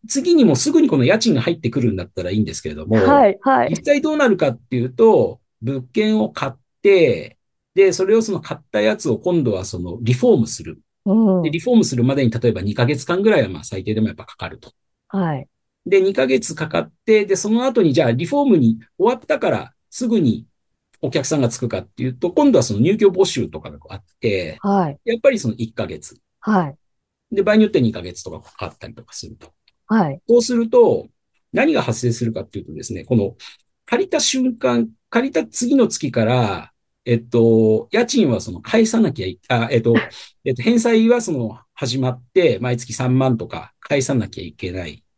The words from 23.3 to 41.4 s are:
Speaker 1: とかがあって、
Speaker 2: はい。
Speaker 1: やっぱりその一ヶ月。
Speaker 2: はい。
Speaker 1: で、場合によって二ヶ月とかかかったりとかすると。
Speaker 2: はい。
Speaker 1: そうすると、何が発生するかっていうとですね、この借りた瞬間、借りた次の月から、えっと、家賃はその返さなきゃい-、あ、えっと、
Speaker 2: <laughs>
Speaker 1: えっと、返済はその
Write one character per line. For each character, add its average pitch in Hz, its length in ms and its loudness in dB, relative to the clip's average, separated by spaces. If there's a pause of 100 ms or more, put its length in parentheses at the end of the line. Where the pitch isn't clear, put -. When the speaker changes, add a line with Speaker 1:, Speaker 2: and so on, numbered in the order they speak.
Speaker 1:
と 78 120 -14
か - 100 -16
が 73 80 -20 (120)
あ - 60 -14
っ - 80 -18 (160)
て、 92 400 -4
Speaker 2:
は 196 300 0
い。 143 140 -16
Speaker 1:
や 233 120 -2
っ 226 40 -8
ぱ 277 100 4
り 240 80 -2
そ - 100 -4
の 107 80 -4
一 113 160 -8
ヶ 104 140 -8
月。 - 320 -14 (220)
Speaker 2:
は 185 280 0
い。 143 80 -16 (560)
Speaker 1:
で、 196 100 -2
場 202 100 2
合 214 40 4
に 220 80 6
よ 202 40 0
っ 208 40 -8
て 160 80 2
二 110 120 0
ヶ 87 100 -10
月 87 200 -14
と 87 80 -14
か 78 100 -16
か - 160 -20
か 95 120 -10
っ - 100 -18
た - 80 -18
り - 80 -18
と - 100 -20
か - 80 -20
す - 140 -14
る 113 100 -20
と。 - 160 -20 (340)
Speaker 2:
は 202 240 0
い。 139 180 -12
Speaker 1:
そ 240 100 4
う 233 40 2
す 233 120 -2
る 233 160 -2
と、 208 380 4 (440)
何 277 200 0
が 277 100 0
発 - 180 -4
生 120 120 -2
す 120 120 -4
る 113 80 -4
か - 80 -8
っ - 80 -10
て - 100 -14
い - 40 -12
う - 40 -18
と 76 60 -16
で 78 100 -14
す - 100 -12
ね、 - 120 -12
こ 127 120 0
の 101 200 0 (500)
借 359 180 -2
り 381 60 -10
た 302 100 0
瞬 254 360 -2
間、 240 320 0 (220)
借 254 180 0
り - 40 -10
た 311 140 -2
次 247 300 -2
の 247 120 4
月 - 220 -6
か 113 140 0
ら、 107 480 -2 (320)
え 120 120 0
っ 113 40 -2
と、 113 720 2
家 233 140 2
賃 214 240 0
は 113 100 -2
そ - 100 -12
の 87 100 -14
返 226 260 2
さ 226 140 0
な 165 120 2
き 104 100 -10
ゃ 92 40 -6
い-、 92 120 -10 (100)
あ、 117 220 0
え 127 80 2
っ 113 40 0
と、 117 120 2 (260)
Speaker 2:
<laughs> - 240 -20
Speaker 1:
え 135 80 -2
っ - 20 0
と、 123 80 -10
返 233 180 4
済 226 280 4
は 240 120 4
そ 190 120 -6
の 117 260 -6 (160)